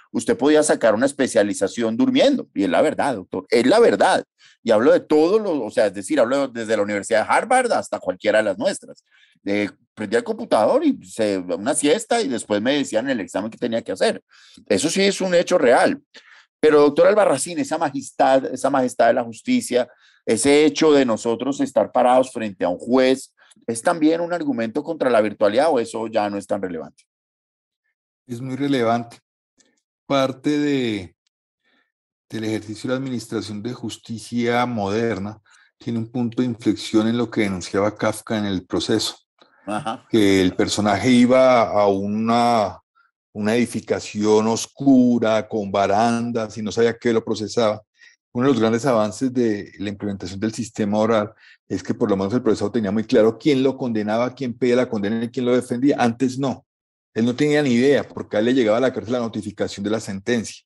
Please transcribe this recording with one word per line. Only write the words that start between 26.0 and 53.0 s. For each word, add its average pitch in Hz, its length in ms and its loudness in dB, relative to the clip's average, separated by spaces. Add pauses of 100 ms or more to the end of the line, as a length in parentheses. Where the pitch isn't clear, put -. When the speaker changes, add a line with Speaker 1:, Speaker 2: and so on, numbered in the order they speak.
Speaker 1:
ya 110 240 -2
no 101 60 -8
es 98 100 -10
tan 98 160 -4
relevante? 82 420 -12 (1200)
Speaker 2:
Es 120 140 -12
muy 131 160 -8
relevante. 120 600 -2 (880)
Parte 135 520 -2
de, 123 580 -4 (1120)
del 110 160 -8
ejercicio 107 440 -6
de 127 60 -2
la 131 80 -4
administración 110 600 -8
de 120 100 -8
justicia 120 920 -4
moderna 107 760 -4 (380)
tiene 117 200 -6
un 113 120 -8
punto 120 320 -4
de 127 60 -2
inflexión 110 600 -2
en 117 80 0
lo 117 140 -2
que 120 120 -2
denunciaba 98 540 -2
Kafka 110 420 -4
en 104 60 -2
El 92 220 -4
proceso, - 500 -2 (500)
Speaker 1:
Ajá. 107 440 -8
Speaker 2:
que 98 320 4
el 92 120 2
personaje 104 560 0
iba 123 520 6
a 101 260 2
una, 107 880 0 (540)
una 107 240 -2
edificación 107 920 0
oscura, 117 1000 2
con 101 240 -6
barandas, 110 840 0
y 110 60 -8
no 104 80 -6
sabía 117 260 0
qué 120 160 0
lo 113 120 0
procesaba. 107 580 -2 (500)
Uno 123 140 -2
de 143 60 4
los 113 80 0
grandes 113 260 0
avances 117 460 0
de 110 480 -2
la 101 80 -6
implementación 98 500 -8
del 110 160 -4
sistema 107 440 -4
oral 107 340 0 (360)
es - 140 -6
que - 120 -6
por 117 140 -2
lo 104 80 0
menos 98 160 -2
el 123 100 -2
procesado 104 280 0
tenía 107 220 -2
muy 110 100 -2